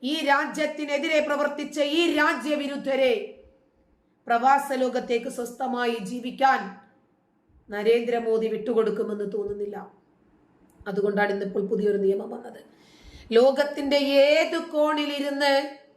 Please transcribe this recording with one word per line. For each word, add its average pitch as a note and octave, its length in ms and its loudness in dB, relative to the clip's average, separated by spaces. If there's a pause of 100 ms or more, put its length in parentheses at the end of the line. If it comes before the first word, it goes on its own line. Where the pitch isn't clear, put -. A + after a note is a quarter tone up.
ഈ D4 220 -2
രാജ്യത്തിനെതിരെ D4 920 0
പ്രവർത്തിച്ച D4 600 -2
ഈ D4+ 340 2
രാജ്യവിരുദ്ധരെ C4+ 1300 -2 (840)
പ്രവാസ B3+ 440 2
ലോകത്തേക്ക് B3+ 580 -2
സ്വസ്ഥമായി A#3+ 720 -4
ജീവിക്കാൻ B3 760 0 (920)
നരേന്ദ്രമോദി A3+ 760 2
വിട്ടുകൊടുക്കുമെന്ന് G#3 880 -2
തോന്നുന്നില്ല. G3+ 540 -8 (1000)
അതുകൊണ്ടാണ് G3+ 460 0
ഇന്നിപ്പോൾ G3 320 -4
പുതിയൊരു G3+ 320 0
നിയമം G3 320 0
വന്നത്. - 300 -14 (720)
ലോകത്തിന്റെ C#4 640 4
ഏത് D4 600 4
കോണിലിരുന്ന് C#4+ 1200 0 (200)